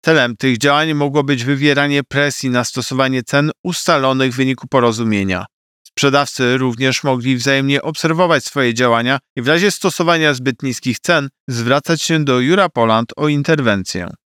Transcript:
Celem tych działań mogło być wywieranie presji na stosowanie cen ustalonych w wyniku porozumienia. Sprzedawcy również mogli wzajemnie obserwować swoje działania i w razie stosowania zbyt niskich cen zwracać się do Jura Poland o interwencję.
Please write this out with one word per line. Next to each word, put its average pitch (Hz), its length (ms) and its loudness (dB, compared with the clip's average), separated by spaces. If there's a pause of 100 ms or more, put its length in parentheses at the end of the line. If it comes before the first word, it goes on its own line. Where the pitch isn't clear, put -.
Celem 131 320 2
tych 127 220 0
działań 147 360 2
mogło 143 300 0
być 135 200 -2
wywieranie 143 600 0
presji 139 460 -2
na 123 140 0
stosowanie 131 580 -2
cen 143 280 0 (140)
ustalonych 135 680 0
w 123 40 -8
wyniku 131 320 -2
porozumienia. 107 800 0 (400)
Sprzedawcy 135 720 0
również 127 460 -2
mogli 131 320 0
wzajemnie 135 460 0
obserwować 160 600 0
swoje 123 300 0
działania 123 440 2 (180)
i 131 60 -6
w 120 60 -2
razie 170 220 2
stosowania 165 640 0
zbyt 127 280 -4
niskich 127 360 -4
cen 147 300 0 (200)
zwracać 135 540 0
się 156 220 0
do 127 160 2
Jura 175 280 2
Poland 113 480 0
o 151 120 -2
interwencję. 127 840 -2 (180)